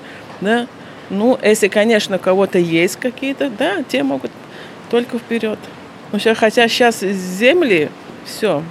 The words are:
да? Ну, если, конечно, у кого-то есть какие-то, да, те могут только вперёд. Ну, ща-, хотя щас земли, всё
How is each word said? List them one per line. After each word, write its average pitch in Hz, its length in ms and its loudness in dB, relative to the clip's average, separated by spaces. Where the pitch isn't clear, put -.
да? 233 260 0
Ну, 220 320 2
если, 214 240 4
конечно, 208 480 2
у 180 40 -2
кого-то 190 380 2
есть 170 420 2
какие-то, 269 520 -4
да, 294 360 -2
те 262 140 -2
могут 269 300 -4
только 240 300 -2
вперёд. 220 400 -4
Ну, 208 80 0
ща-, 220 160 4
хотя 226 320 4
щас 233 340 2
земли, 196 880 2
всё 165 460 -2